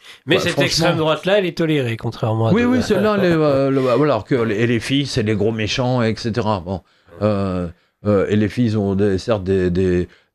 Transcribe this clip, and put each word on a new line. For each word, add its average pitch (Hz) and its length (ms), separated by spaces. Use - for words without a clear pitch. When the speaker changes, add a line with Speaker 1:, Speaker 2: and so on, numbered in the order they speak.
Speaker 1:
Mais 147 100
Speaker 2:
bah, 185 60
Speaker 1:
cette 175 120
Speaker 2:
franchement 180 120
Speaker 1:
extrême 170 320
droite-là, 160 420
elle 190 60
est 165 120
tolérée, 143 400
contrairement 113 500
à 113 60
Speaker 2:
Oui, 226 80
Speaker 1:
d'autres. 247 160
Speaker 2:
oui, 240 60
celle-là, 208 340
elle 196 80
est, 175 100
euh, 139 360
le, 135 100
voilà, 131 320
alors 107 100
que - 120
les, 113 200
et 117 120
les 120 120
filles, 139 280
c'est 123 160
les 107 120
gros 104 160
méchants, 123 500
et 110 140
cetera. 107 460
Bon. 87 200
Euh, 98 460
euh, 98 240
et 104 80
les 107 100
filles 110 300
ont 98 180
des, 98 220
certes 101 260
des, 92 280
des, 90 360